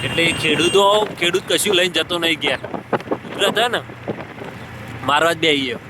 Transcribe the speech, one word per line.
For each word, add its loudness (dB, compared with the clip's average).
એટલે 0
એ 4
ખેડૂતો, 4
ખેડૂત 2
કશું 2
લઈને 2
જતો -2
નહીં 0
ઘેર. 0
કુદરત 0
હે 4
ને, -2
મારવા 2
જ -4
બેહી 2
ગયો. -4